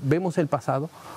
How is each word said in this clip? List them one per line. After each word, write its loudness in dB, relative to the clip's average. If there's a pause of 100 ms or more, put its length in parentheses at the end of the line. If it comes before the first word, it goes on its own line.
vemos 2
el 4
pasado, -2 (260)